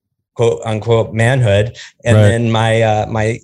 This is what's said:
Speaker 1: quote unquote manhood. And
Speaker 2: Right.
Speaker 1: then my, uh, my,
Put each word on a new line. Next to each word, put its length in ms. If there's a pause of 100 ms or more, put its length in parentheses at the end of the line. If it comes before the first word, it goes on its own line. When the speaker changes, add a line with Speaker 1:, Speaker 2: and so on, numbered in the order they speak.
(340)
Speaker 1:
quote 300
unquote 480
manhood. 640 (280)
And 120
Speaker 2:
Right. 60
Speaker 1:
then 300
my, 300
uh, 240
my, 380